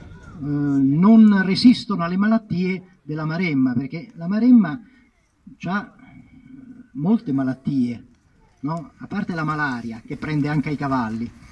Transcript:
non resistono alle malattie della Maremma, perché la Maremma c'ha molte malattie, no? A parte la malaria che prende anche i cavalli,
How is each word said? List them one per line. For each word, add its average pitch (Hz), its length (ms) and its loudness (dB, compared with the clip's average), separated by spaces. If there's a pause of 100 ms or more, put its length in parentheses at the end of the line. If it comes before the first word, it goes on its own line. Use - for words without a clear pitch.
(420)
non 147 1000 4
resistono 190 640 2
alle 180 140 -2
malattie 190 840 -2
della 151 220 -8
Maremma, 156 500 0
perché 143 420 -6
la 165 120 -10
Maremma 214 500 4 (800)
c'ha - 380 -8 (1000)
molte 170 380 -2
malattie, 131 760 -4 (580)
no? 156 320 -8
A 135 100 -18
parte 190 280 -6
la 160 80 -6
malaria 131 640 -6
che 147 120 -10
prende 147 320 -2
anche 151 220 -2
i 143 40 -4
cavalli, 117 560 -4 (200)